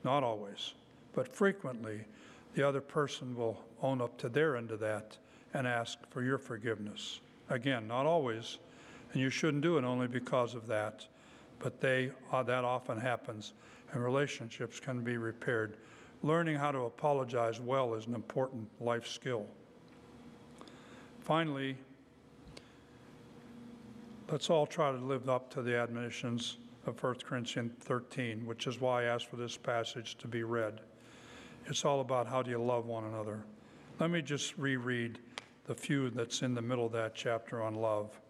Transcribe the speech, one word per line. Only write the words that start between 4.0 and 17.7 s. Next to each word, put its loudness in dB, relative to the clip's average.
up -2
to -2
their 4
end -4
of -4
that -2
and 0
ask 0
for -4
your 2
forgiveness. -4
Again, 0
not 2
always, 2
and 2
you 4
shouldn't 2
do 6
it 4
only 2
because 2
of -8
that, 0
but -4
they, 4
uh, 4
that 2
often 0
happens, -2
and 0
relationships 0
can -4
be 0
repaired. 0
Learning 4
how 2
to 0
apologize 2
well 2